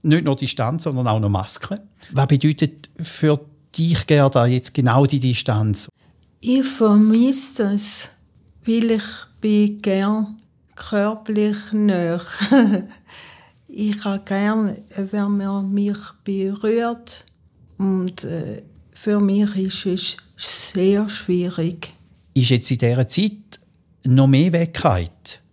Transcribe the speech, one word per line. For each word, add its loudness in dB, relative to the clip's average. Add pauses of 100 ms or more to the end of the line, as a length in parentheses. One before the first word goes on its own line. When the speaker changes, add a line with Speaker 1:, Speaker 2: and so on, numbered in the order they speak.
Speaker 1:
Nicht 2
nur 0
Distanz, -4
sondern -2
auch 2
noch 2
Maske. -4 (300)
Was 0
bedeutet 0 (140)
für 0 (360)
dich, 0
Gerda, 4
jetzt 0
genau 4
die 0
Distanz? -2 (520)
Speaker 2:
Ich 0
vermisse 2
das, -4 (560)
weil 0
ich 0 (400)
bin 2
gern 0 (400)
körperlich -2 (160)
nahe. 0 (300)
<laughs> 4 (800)
Ich -6
ha -2
gern, -2 (340)
wenn -2
man -4
mich -2 (260)
berührt. -4 (520)
Und, -4
äh, -8 (300)
für -2
mich 2
ist -4
es -4 (200)
sehr 0
schwierig. -4 (420)
Speaker 1:
Ist 2
jetzt 2
in 0
dieser 2
Zeit -4 (460)
noch 6
mehr 4
Wegkeit -2 (120)